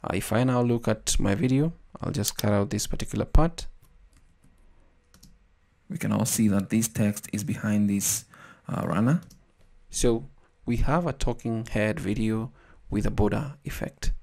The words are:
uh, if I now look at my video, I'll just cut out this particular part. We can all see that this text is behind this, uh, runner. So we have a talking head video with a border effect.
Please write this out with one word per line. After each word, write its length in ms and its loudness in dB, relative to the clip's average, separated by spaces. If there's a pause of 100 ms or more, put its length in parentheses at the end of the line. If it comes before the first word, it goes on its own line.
uh, 120 -6
if 180 -4
I 100 2
now 180 2
look 260 0
at 320 0
my 160 2
video, 380 2 (280)
I'll 100 -4
just 260 -2
cut 160 0
out 180 0
this 160 -4
particular 380 -4
part. 420 4 (2250)
We 100 -6
can 120 -2
all 140 2
see 220 2
that 240 2
this 160 2
text 460 -2
is 100 -4
behind 440 0
this, 380 0 (420)
uh, 200 -4
runner. 340 2 (680)
So 360 0 (380)
we 120 -2
have 280 2
a 80 -2
talking 540 -2
head 320 0
video 520 -2 (380)
with 160 0
a 60 2
border 520 0
effect. 480 -4 (100)